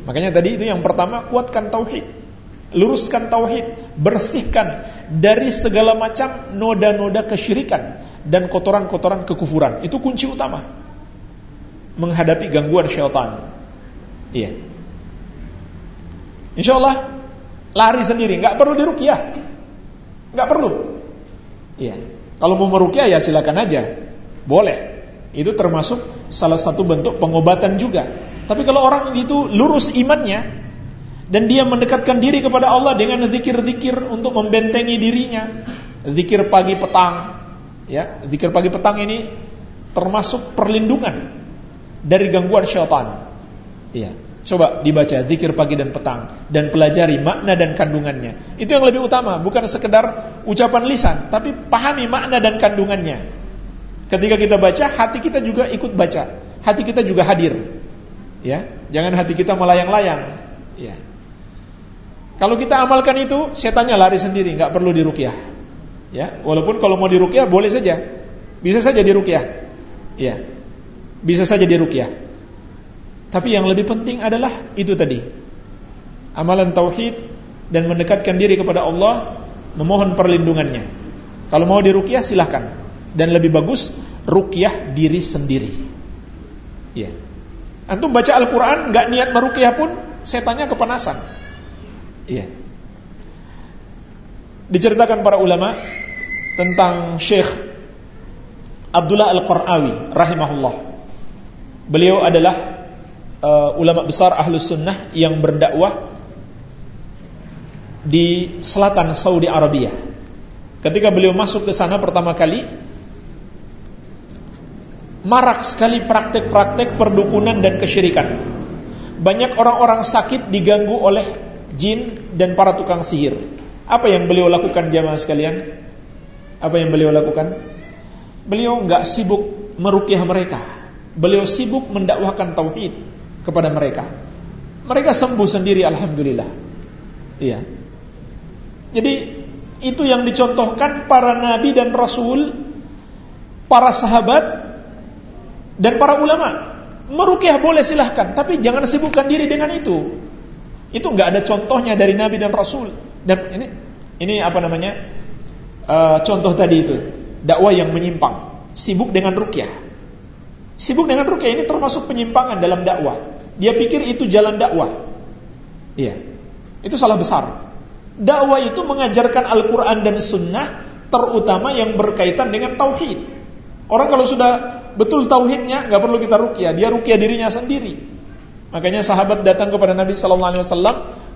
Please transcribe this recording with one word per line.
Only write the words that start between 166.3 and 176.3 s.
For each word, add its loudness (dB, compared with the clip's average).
Itu -4
salah 4
besar. -2
Dakwah 4
itu -4
mengajarkan 2
Al-Quran 2
dan 2
Sunnah, -4
terutama 2
yang 0
berkaitan 2
dengan -4
tauhid. 0
Orang 4
kalau 4
sudah 4
betul 2
tauhidnya, 2
nggak 6
perlu 0
kita 4